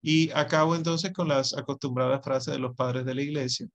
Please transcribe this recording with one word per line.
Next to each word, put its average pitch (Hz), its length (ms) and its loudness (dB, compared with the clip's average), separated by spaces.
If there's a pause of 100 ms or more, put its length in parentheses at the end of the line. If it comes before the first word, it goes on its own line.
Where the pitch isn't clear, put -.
Y 160 300 4
acabo 156 440 4
entonces 165 380 -2
con 175 140 -2
las 135 260 2
acostumbradas 135 720 -2
frases 135 300 -2
de 135 60 -4
los 127 160 -6
padres 127 300 -2
de 131 80 -4
la 135 80 -4
iglesia. 143 540 -4